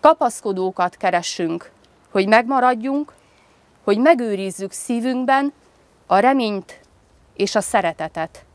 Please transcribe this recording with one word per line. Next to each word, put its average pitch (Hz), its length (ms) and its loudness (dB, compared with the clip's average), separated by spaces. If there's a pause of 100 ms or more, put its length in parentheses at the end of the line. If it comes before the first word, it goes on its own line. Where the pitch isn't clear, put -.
Kapaszkodókat 190 960 0
keressünk, 175 720 -4 (400)
hogy 196 160 0
megmaradjunk, 254 840 0 (720)
hogy 208 140 0
megőrizzük 202 720 0
szívünkben 254 800 -2 (540)
a 185 120 4
reményt 220 640 0 (560)
és - 180 -2
a 214 60 4
szeretetet. 165 840 -4 (100)